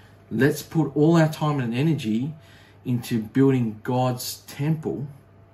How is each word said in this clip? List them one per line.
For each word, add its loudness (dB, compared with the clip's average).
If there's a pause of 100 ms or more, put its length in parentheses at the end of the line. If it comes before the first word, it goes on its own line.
(300)
let's 2
put -2
all 6
our 6
time -2
and -4
energy -2 (500)
into -2
building 2
God's -4
temple -4 (480)